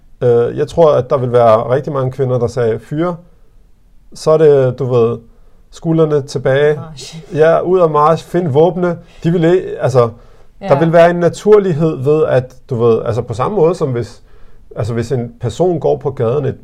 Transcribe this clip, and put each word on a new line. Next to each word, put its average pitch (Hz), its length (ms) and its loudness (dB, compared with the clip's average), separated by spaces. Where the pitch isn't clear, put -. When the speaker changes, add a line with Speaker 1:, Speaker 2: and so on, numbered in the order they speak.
Speaker 1:
øh, 120 380 2
jeg 143 100 -4
tror, 160 240 2
at 131 180 -2
der 151 80 0
vil 123 140 -4
være 117 380 4
rigtig 147 220 -2
mange 131 200 -4
kvinder, 127 260 -2
der 117 80 -2
sagde, 113 320 -2
"Fyre, 165 380 -6
så - 160 -2
er 156 80 4
det, 139 400 4
du 147 60 -4
ved, 117 340 0
skuldrene 160 520 0
tilbage. 143 540 0
Speaker 2:
March. - 460 -16
Speaker 1:
Ja, 156 260 4
ud 185 200 0
af 165 100 2
march, 151 340 2
find 175 240 -4
våbne." 170 500 0
De 165 80 2
vil 175 120 0
ikke, 180 220 2
altså, 131 200 2
der 190 140 2
Speaker 2:
Ja. 139 40 0
Speaker 1:
vil 165 140 0
være 170 180 6
en 175 60 -2
naturlighed 170 800 2
ved, 151 280 0
at, 127 300 -2
du 131 40 -4
ved, 113 200 2
altså 117 180 -4
på - 120 -10
samme 151 220 -4
måde 170 180 2
som 147 180 -4
hvis, - 300 -8
altså 117 180 -6
hvis 113 180 -4
en 120 280 -6
person 165 400 -2
går 143 160 0
på 143 140 -6
gaden, 127 340 -2
et 123 200 -6